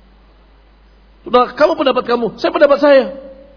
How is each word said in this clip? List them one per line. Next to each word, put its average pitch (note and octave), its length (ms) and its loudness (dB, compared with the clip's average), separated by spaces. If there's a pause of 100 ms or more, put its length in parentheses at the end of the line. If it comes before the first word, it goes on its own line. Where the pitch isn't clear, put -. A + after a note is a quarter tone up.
(1200)
Sudah, A#3+ 320 0
kamu D#4 240 0
pendapat B3+ 240 -2
kamu, A#3 400 -4
saya E4+ 80 -2
pendapat C#4+ 320 2
saya. C#4 220 4 (520)